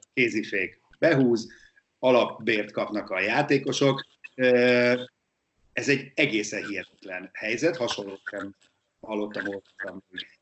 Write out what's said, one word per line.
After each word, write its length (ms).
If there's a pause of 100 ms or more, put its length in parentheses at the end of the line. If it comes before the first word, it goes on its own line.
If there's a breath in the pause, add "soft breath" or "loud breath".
(140)
kézifék 680 (180)
behúz, 480 (520 loud breath)
alapbért 720
kapnak 380
a 100
játékosok. 840 (300)
Ö, 580 (840)
ez 120
egy 260
egészen 500
hihetetlen 680
helyzet, 440
hasonlót 480
sem 300 (440)
hallottam, 480
olvastam 600
még, 180 (140)